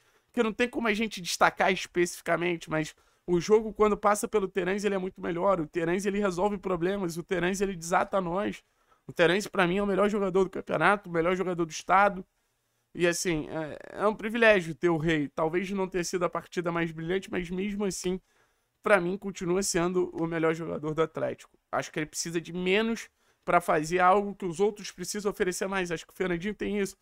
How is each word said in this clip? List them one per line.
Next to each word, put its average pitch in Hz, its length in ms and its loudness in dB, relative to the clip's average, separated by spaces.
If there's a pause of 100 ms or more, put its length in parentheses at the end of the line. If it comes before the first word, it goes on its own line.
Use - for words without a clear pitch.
(360)
que 240 60 2
não 220 100 2
tem 240 160 0
como 240 180 -4
a 208 60 2
gente 208 300 -2
destacar 180 500 2
especificamente, 175 960 -2
mas 156 260 -4 (320)
o 175 140 2
jogo, 214 320 2
quando 208 240 2
passa 208 320 0
pelo 196 180 0
Terence, 190 400 -2
ele 196 80 0
é 196 40 0
muito 185 200 -6
melhor. 185 440 0
O 151 40 -4
Terence, 170 400 -2
ele 202 140 -2
resolve 202 380 0
problemas, 180 580 -2
o 170 60 -6
Terence, 185 420 -2
ele 196 100 -4
desata 180 460 -2
nós. 185 420 -4 (440)
O 139 80 -16
Terence, 175 340 4
pra 185 180 2
mim, 180 120 2
é 202 40 2
o 202 40 0
melhor 196 240 2
jogador 190 340 2
do 180 60 -8
campeonato, 185 580 0
o 170 40 -10
melhor 170 220 2
jogador 180 300 -2
do 160 60 -8
estado. 190 520 2 (720)
E, 170 120 0
assim, 165 420 0
é, 151 540 -8
é 196 40 4
um 214 80 2
privilégio 208 600 4
ter 175 160 2
o 170 80 2
Rei. 151 300 2
Talvez 175 420 -2
não 190 180 -2
tenha 180 160 -2
sido 175 220 -2
a - 20 2
partida 170 420 -4
mais 170 220 -2
brilhante, 170 380 -6
mas 185 180 -4
mesmo 202 380 -4
assim, 185 340 -4 (600)
pra 208 180 6
mim, 175 160 -2
continua 190 460 -2
sendo 180 480 0
o 165 160 -4
melhor 165 280 2
jogador 160 380 -6
do 156 80 0
Atlético. 135 580 -4 (140)
Acho 131 180 -2
que - 80 -8
ele 156 80 -4
precisa 170 320 -6
de 165 140 -10
menos 196 560 0 (340)
pra - 160 4
fazer 170 420 2
algo 196 340 4
que 202 100 -10
os 170 160 -4
outros 202 300 0
precisam 196 400 -6
oferecer 185 360 -2
mais. 190 240 -2
Acho 165 160 -6
que - 60 -20
o - 40 -20
Fernandinho 185 380 -2
tem 202 240 -4
isso. 196 240 -2